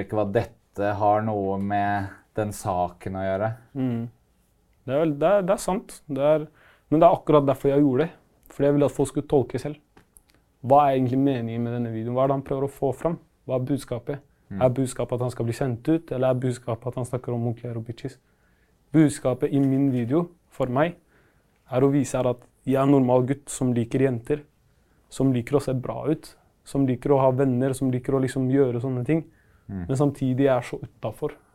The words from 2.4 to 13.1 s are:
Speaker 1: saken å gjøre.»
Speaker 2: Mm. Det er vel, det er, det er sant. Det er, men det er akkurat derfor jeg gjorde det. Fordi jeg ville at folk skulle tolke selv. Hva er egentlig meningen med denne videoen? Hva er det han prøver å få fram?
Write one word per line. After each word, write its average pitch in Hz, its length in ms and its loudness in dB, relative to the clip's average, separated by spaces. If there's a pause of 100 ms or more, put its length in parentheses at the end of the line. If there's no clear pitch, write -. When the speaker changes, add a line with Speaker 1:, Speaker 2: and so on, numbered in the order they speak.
Speaker 1:
saken 92 640 -4
å 95 80 -6
gjøre.» 98 320 -2 (200)
Speaker 2:
Mm. 120 340 -4 (760)
Det 127 100 -6
er 147 40 2
vel, 160 200 0
det 156 80 2
er, 202 160 4
det 180 100 -2
er - 40 0
sant. - 520 -6
Det 135 140 -6
er, 151 240 2 (420)
men 151 100 2
det 165 80 8
er 185 80 8
akkurat 151 300 4
derfor 135 240 2
jeg 143 120 4
gjorde 135 160 4 (100)
det. - 20 -8 (400)
Fordi - 160 -2
jeg 143 80 4
ville 143 120 4
at 131 60 0
folk 135 180 0
skulle - 180 -6
tolke 135 320 2
selv. 147 160 -10 (880)
Hva 139 260 6
er 135 60 2
egentlig 131 220 0
meningen 120 420 -2
med 120 120 -4
denne 120 200 -4
videoen? 113 220 -6
Hva 131 80 2
er 135 40 2
det 139 60 2
han 135 100 -2
prøver 139 220 -4
å 135 60 -6
få - 240 -4
fram? 170 240 -4 (280)